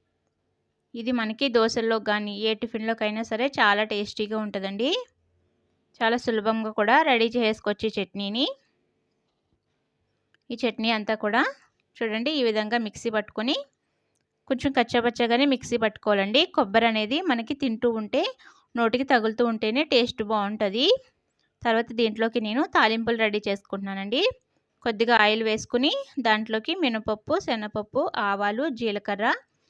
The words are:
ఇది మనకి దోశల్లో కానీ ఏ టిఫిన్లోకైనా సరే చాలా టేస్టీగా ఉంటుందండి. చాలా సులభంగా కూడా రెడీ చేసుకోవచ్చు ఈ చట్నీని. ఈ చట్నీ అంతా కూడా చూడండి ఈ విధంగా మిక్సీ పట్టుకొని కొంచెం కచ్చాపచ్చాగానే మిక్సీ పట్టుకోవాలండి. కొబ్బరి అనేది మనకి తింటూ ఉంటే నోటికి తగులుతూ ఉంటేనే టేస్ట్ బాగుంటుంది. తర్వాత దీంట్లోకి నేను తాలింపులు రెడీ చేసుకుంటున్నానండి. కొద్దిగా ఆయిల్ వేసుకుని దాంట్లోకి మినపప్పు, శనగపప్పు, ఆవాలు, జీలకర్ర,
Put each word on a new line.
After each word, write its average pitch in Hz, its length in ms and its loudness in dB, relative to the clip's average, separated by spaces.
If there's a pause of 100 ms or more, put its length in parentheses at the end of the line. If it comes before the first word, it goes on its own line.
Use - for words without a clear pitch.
(960)
ఇది 233 180 -4
మనకి 226 360 0
దోశల్లో 226 580 2
కానీ 208 340 -2
ఏ 220 140 0
టిఫిన్లోకైనా 220 680 -4
సరే 226 340 -2
చాలా 208 280 4
టేస్టీగా 214 540 -4
ఉంటుందండి. 202 520 -4 (1080)
చాలా 226 160 2
సులభంగా 220 560 -2
కూడా 220 300 4
రెడీ 240 320 2
చేసుకోవచ్చు 214 540 0
ఈ 208 80 -6
చట్నీని. 202 500 -4 (2000)
ఈ 240 60 -8
చట్నీ 240 340 -2
అంతా 214 260 -2
కూడా 220 260 0 (540)
చూడండి 226 360 -2
ఈ 285 100 0
విధంగా 214 360 0
మిక్సీ 220 320 -6
పట్టుకొని 214 460 -2 (960)
కొంచెం 269 220 0
కచ్చాపచ్చాగానే 240 760 0
మిక్సీ 247 320 -2
పట్టుకోవాలండి. 214 680 0
కొబ్బరి 226 420 2
అనేది 220 340 -2
మనకి 254 320 -2
తింటూ 240 380 -2
ఉంటే 220 300 -2 (520)
నోటికి 233 300 0
తగులుతూ 226 420 2
ఉంటేనే 226 380 0
టేస్ట్ 240 380 2
బాగుంటుంది. 214 640 0 (760)
తర్వాత 233 300 0
దీంట్లోకి 226 480 0
నేను 220 220 -2 (120)
తాలింపులు 226 480 2
రెడీ 208 220 0
చేసుకుంటున్నానండి. 196 760 -4 (640)
కొద్దిగా 233 320 2
ఆయిల్ 214 280 4
వేసుకుని 240 480 0 (260)
దాంట్లోకి 220 560 0
మినపప్పు, 226 680 -2
శనగపప్పు, 220 640 -4 (260)
ఆవాలు, 208 360 0 (100)
జీలకర్ర, 208 520 -4 (420)